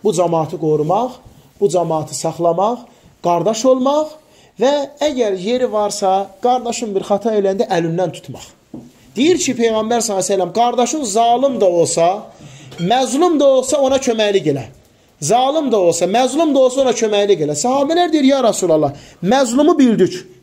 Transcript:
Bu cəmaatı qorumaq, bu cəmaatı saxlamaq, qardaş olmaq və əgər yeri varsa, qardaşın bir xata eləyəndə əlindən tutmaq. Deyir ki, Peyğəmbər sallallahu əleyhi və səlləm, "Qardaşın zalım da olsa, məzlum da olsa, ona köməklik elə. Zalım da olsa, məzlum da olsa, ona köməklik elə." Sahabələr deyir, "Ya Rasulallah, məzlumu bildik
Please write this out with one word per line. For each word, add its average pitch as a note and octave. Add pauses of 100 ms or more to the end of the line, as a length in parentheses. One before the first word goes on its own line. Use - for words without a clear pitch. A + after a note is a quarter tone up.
Bu G#3+
cəmaatı E3
qorumaq, D#3 (420)
bu G3+
cəmaatı D#3+
saxlamaq, E3+ (400)
qardaş F3 (100)
olmaq C#4+ (420)
və C4 (320)
əgər A#3+
yeri A#3
varsa, G#3 (260)
qardaşın A#3
bir -
xata G#3+
eləyəndə G3
əlindən E3+
tutmaq. - (680)
Deyir D#4+
ki, C4
Peyğəmbər A3+
sallallahu G#3+
əleyhi G3+
və -
səlləm, F3+
"Qardaşın A#3+
zalım A#3
da F#3+
olsa, F3 (560)
məzlum C4
da C#4
olsa, C4+
ona C4+
köməklik G#3+
elə. C3 (580)
Zalım C4
da A3
olsa, F3
məzlum C4
da C4+
olsa, B3+
ona B3+
köməklik G3+
elə." D3 (100)
Sahabələr D4+
deyir, D4+
"Ya C4+
Rasulallah, D#3 (300)
məzlumu C4+
bildik G#3 (300)